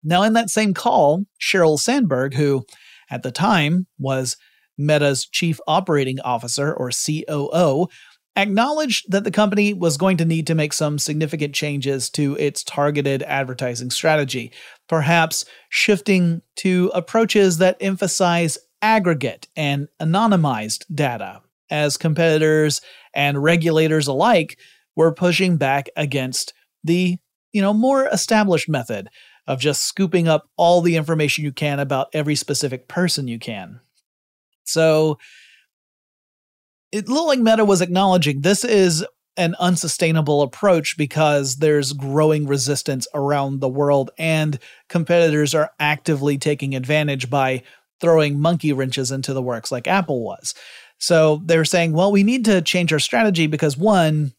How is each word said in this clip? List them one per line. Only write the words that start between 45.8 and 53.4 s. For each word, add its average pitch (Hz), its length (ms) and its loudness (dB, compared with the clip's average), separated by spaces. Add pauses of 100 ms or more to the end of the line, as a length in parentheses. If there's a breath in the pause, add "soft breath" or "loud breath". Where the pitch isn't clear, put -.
taking 143 380 -2
advantage 135 540 -2
by 131 340 0 (380 soft breath)
throwing 151 380 2
monkey 156 340 0
wrenches 131 380 -4
into 135 220 -6
the 131 80 -4
works 120 300 -6
like 123 160 -6
Apple 160 360 -2
was. 95 300 -10 (460 loud breath)
So 156 460 4
they're 160 180 4
saying, 165 300 0
"Well, 190 180 2
we 196 120 4
need 240 220 0
to 196 160 4
change 170 300 -2
our 151 80 0
strategy 185 480 0